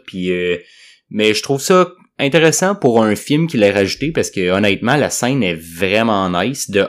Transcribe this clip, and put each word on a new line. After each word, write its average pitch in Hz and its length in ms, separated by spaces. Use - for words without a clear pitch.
pis, 92 240
euh, 90 280
mais 107 240
je - 80
trouve 139 180
ça 180 300
intéressant 175 580
pour 117 260
un 107 140
film 151 320
qu'il 120 140
ait 101 100
rajouté 101 400
parce - 180
que 90 200
honnêtement 101 460
la 117 140
scène 127 320
est 90 160
vraiment 95 720
nice 101 400
de 98 180